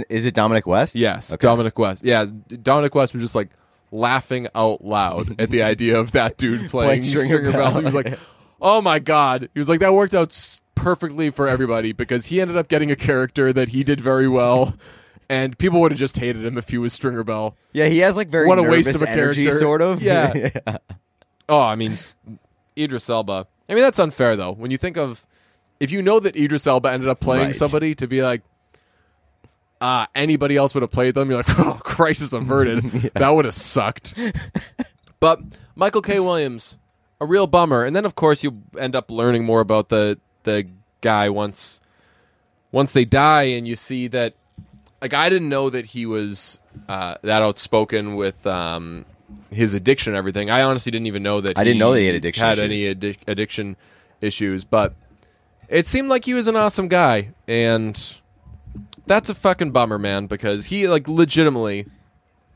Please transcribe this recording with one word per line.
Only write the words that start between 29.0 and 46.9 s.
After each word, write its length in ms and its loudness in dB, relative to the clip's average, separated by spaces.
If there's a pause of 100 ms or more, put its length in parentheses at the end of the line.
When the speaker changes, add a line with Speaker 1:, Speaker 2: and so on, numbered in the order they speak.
Speaker 2:
"Ah, 320 0
anybody 440 0
else 180 2
would 80 0
have 80 -6
played 240 0
them," 140 0
you're 100 0
like, 100 -2
<laughs> 100 2
"Oh, 240 2
crisis 500 0
averted." 500 0
Speaker 1:
<laughs> 100 -6
Yeah. 220 -2
Speaker 2:
That 140 4
would 160 4
have 100 -4
sucked. 640 -4
Speaker 1:
<laughs> 1000 -10
Speaker 2:
But 200 2 (360)
Michael 280 0
K. 160 0
Williams, 580 -4 (420)
a 60 -4
real 220 4
bummer. 380 4
And 100 -4
then, 100 0
of 100 -4
course, 280 2
you 180 -6 (180)
end 160 -4
up 160 -6
learning 320 2
more 180 2
about 280 2
the, 300 0 (240)
the 240 -2 (340)
guy 280 2
once, 500 -6 (920)
once 220 0
they 120 4
die, 380 4
and 240 -2
you 80 -6
see 340 -6
that, 240 -2 (680)
like, 120 -6
I 160 2
didn't 200 0
know 200 -2
that 180 -6
he 200 -10
was, 520 -8 (300)
uh, 320 -8